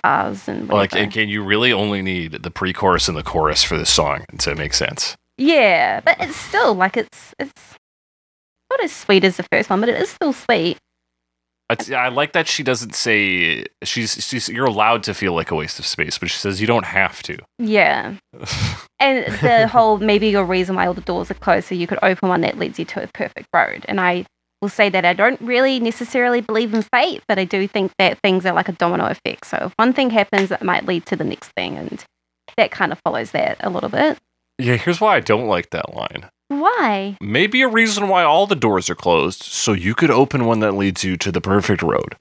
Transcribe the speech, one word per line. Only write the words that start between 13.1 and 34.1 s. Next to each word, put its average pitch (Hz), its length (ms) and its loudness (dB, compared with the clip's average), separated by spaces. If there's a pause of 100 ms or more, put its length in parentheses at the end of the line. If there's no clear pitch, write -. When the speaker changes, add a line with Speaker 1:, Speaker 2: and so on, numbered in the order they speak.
Speaker 2:
she's, 110 300 -4 (140)
she's, 127 220 -6
you're 123 180 -2
allowed 110 380 2
to 101 100 -4
feel 92 200 -2
like 82 160 -2
a 85 40 0
waste 78 240 -4
of - 80 -8
space, - 320 -4
but 85 120 -6
she - 80 -4
says 98 240 -4
you 107 40 0
don't 113 200 2
have - 380 0
to. - 140 -10 (200)
Speaker 1:
Yeah. 202 560 2 (200)
Speaker 2:
<laughs> - 120 -14 (540)
Speaker 1:
And 262 320 2 (100)
the 226 260 4
whole, 220 300 4
"Maybe 208 300 2
your 196 160 2
reason 185 300 0
why 185 100 0
all 180 80 0
the 185 80 -6
doors 175 300 -4
are 190 40 -6
closed, 175 340 0
so 185 80 -4
you 175 100 -2
could - 160 -4
open 190 260 2
one 180 120 2
that - 180 -2
leads - 220 -6
you - 60 -4
to - 180 -8
a - 20 -10
perfect - 480 -10
road." - 320 0
And 196 140 -2
I 180 260 0 (340)
will 202 100 -2
say 208 180 2
that 185 160 0
I 175 80 4
don't 214 280 2
really 254 380 2
necessarily 240 640 0
believe 220 340 -2
in 220 80 2
fate, 277 460 0
but 196 100 2
I 190 60 0
do 196 240 -2
think 196 320 -2
that - 240 4
things 185 200 2
are 185 80 0
like 175 160 0
a 185 40 -6
domino 170 340 0
effect. - 400 -6
So - 100 -6 (100)
if 190 100 -8
one 240 160 2
thing 254 180 2
happens, 196 400 0
it - 120 -4
might 175 220 -2
lead 170 220 -2
to - 80 -2
the 160 80 -4
next - 340 -6
thing, 90 220 -6
and - 260 -12 (520)
that - 160 2
kind - 180 -2
of - 140 -8
follows - 260 -4
that - 300 -2
a - 100 -4
little 180 180 -4
bit. 285 300 0 (400)